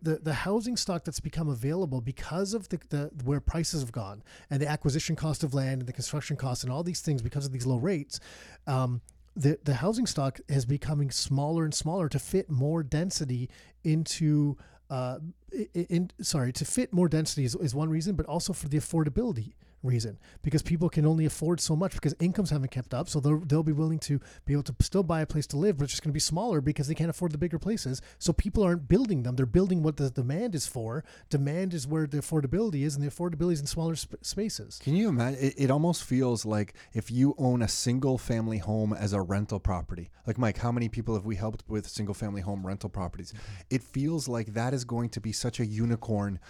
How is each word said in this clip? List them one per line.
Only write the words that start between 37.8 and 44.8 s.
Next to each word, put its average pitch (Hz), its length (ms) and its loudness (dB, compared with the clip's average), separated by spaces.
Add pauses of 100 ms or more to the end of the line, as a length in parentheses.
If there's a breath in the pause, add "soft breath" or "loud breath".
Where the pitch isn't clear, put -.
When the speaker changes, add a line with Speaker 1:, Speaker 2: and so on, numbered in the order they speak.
Speaker 2:
family 113 400 0
home 107 340 0
as 104 200 -2
a 101 100 2
rental 98 380 0
property, 87 500 -4 (160 soft breath)
like, 113 120 -2
Mike, 113 200 2
how 120 140 0
many 120 160 0
people 113 260 -4
have 98 100 -2
we 110 120 -4
helped 110 320 -4
with 107 180 -4
single 101 300 -6
family 101 240 -4
home 95 260 -4
rental 95 240 -6
properties? 90 420 -6
Speaker 3:
Mm-hmm. 104 200 -12 (180)
Speaker 2:
It 131 140 0
feels 147 420 -2
like 117 280 -4
that 120 200 0
is 123 100 -2